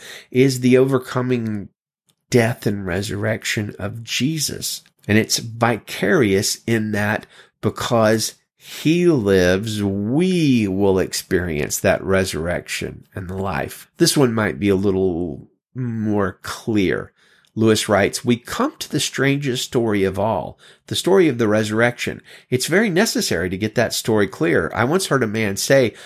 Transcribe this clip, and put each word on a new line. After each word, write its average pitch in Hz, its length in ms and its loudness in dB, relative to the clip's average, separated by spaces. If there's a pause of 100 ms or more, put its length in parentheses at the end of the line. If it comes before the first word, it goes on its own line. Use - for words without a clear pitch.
(300)
is 127 300 2
the 127 180 6
overcoming 123 920 0 (600)
death 120 360 2
and 101 200 -4
resurrection 104 920 -4
of 107 240 -8
Jesus. - 800 -4 (240)
And 104 120 4
it's - 200 0
vicarious 117 1300 0
in 110 260 -2
that 104 340 -2 (340)
because 110 760 0 (200)
he 175 500 0
lives, 101 760 2
we 123 840 2
will 95 320 2
experience 85 840 -2
that 95 220 2
resurrection 85 1000 -4 (100)
and 95 140 -10
the 95 80 -8
life. 95 640 -6
This 165 180 2
one 131 160 4
might 104 260 -2
be 101 120 2
a 95 60 4
little 92 720 -2 (240)
more 107 640 -2
clear. 90 720 -2 (440)
Lewis 107 320 2
writes, 98 360 2
"We 120 120 2
come - 420 -4
to - 100 -12
the 151 120 -2
strangest 139 640 -2
story 107 400 0
of 95 140 -2
all, 101 380 -2 (300)
the 117 80 -8
story 180 340 4
of 120 100 -2
the 113 100 2
resurrection. 110 720 0 (260)
It's 127 180 -2
very 202 220 0
necessary 165 600 0
to 92 80 -6
get 107 160 -4
that 113 180 0
story 104 360 2
clear. 135 440 0
I 110 120 0
once 170 220 0
heard 131 180 0
a - 20 0
man 104 300 -2
say, 135 380 2 (120)